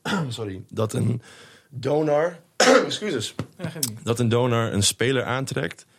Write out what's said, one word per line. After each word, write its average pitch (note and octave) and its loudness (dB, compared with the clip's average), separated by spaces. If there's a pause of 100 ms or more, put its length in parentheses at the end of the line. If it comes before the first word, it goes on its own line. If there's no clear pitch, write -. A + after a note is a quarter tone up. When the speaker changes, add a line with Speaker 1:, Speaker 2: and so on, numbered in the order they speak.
(120)
Speaker 1:
<clears throat> E3 -2
sorry, G#2 -8
dat A2 -2
een A#2 0 (480)
Donar, D3 0 (200)
<clears throat> B3 6
excuses, D3 -4 (240)
Speaker 2:
Ja, F3 -6
geef D#3+ -4
niet. A2 -10
Speaker 1:
dat A2+ 0
een A#2+ 2
Donar A#2 2
een G2+ 0
speler B2 0
aantrekt C3 -6 (120)